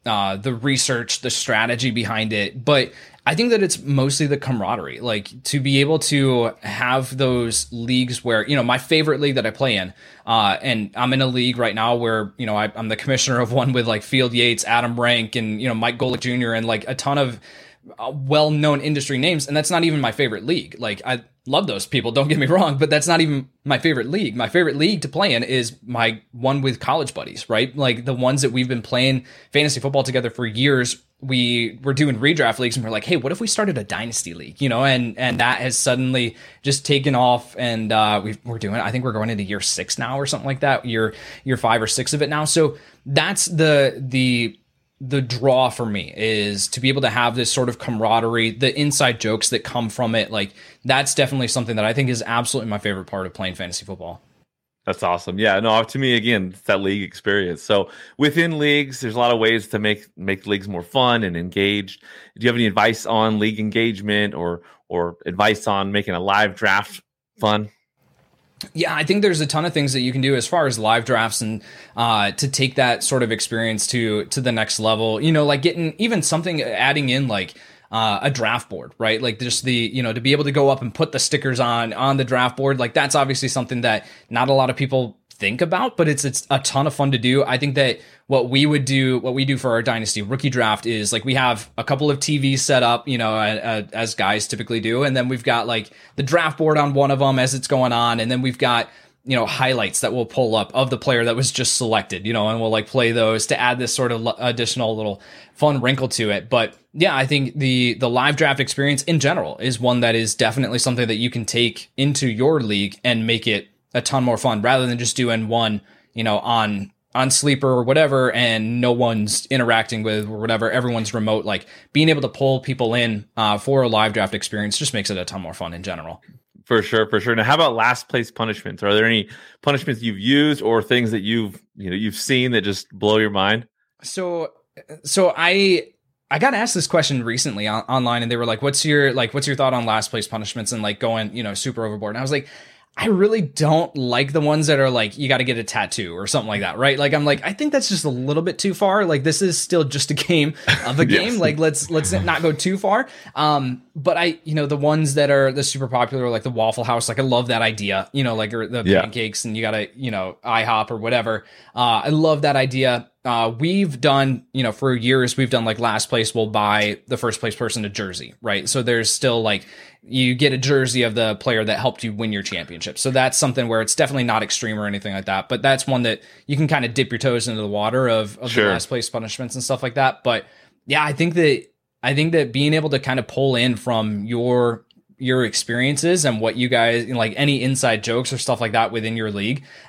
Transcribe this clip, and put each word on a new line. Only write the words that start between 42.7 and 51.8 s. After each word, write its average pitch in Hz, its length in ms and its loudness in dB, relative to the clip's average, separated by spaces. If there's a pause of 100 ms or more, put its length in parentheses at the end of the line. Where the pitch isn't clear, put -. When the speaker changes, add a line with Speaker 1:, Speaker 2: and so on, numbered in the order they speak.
Speaker 1:
that's 156 420 0
the, 151 540 4
the, 123 560 2 (440)
the 135 200 -2
draw 123 480 2
for 120 160 -6
me, 101 300 -4
is 104 540 -2
to - 100 -8
be 127 80 0
able 135 140 2
to 123 80 2
have 117 260 2
this 123 160 -2
sort 127 160 0
of 120 120 -4
camaraderie, 113 720 0
the 123 280 -2
inside 139 400 0
jokes 110 300 -2
that 117 160 -2
come 117 240 -4
from 113 260 -2
it. 101 160 0
Like, 101 220 -4 (320)
that's 135 300 0
definitely 131 340 0
something 117 260 -2
that 107 80 0